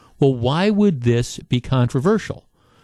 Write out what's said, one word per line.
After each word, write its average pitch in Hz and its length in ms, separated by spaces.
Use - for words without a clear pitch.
Well, 139 140
why 139 360
would 202 320
this 120 380
be - 200
controversial? 135 880